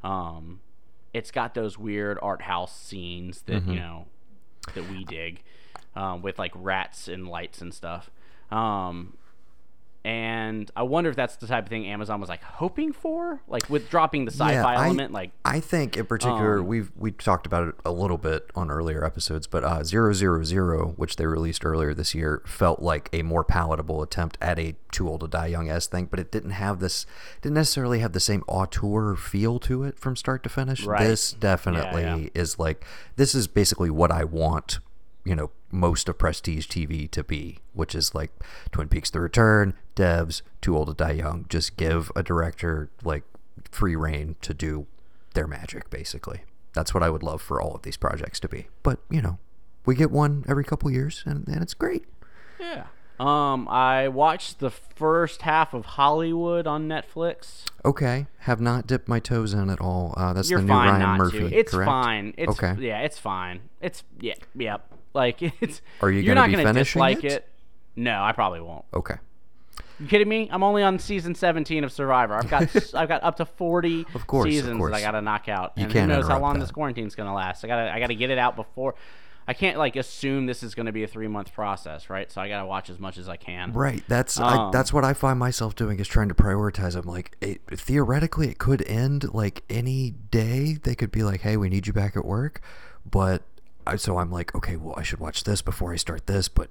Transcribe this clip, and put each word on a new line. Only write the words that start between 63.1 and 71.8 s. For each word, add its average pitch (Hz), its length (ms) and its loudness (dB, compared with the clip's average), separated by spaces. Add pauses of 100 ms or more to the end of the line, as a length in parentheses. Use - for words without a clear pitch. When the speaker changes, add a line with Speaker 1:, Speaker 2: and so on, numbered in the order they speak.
Speaker 1:
fine. 92 440 0 (200)
It's, - 220 -6 (160)
yeah, 117 160 -4 (180)
yep. 107 340 -4 (260)
Like, 127 300 4
<laughs> - 180 -2
it's, - 220 -4 (180)
Speaker 2:
Are 101 80 6
you 98 120 6
Speaker 1:
you're 214 120 6
Speaker 2:
gonna 262 140 10
Speaker 1:
not - 0 -
Speaker 2:
be 98 60 6 (100)
Speaker 1:
gonna 110 100 8
Speaker 2:
finishing 135 260 4
Speaker 1:
dislike 135 240 6
Speaker 2:
it? 143 100 2
Speaker 1:
it. - 160 -4 (460)
No, 117 280 0
I 104 80 4
probably 95 300 0
won't. 85 220 -10 (120)
Speaker 2:
Okay. 85 180 -2 (840)
Speaker 1:
You 147 80 -8
kidding 208 200 6
me? 220 240 0
I'm 185 120 2
only 208 180 6
on 190 160 6
season 175 380 -4
seventeen 160 480 2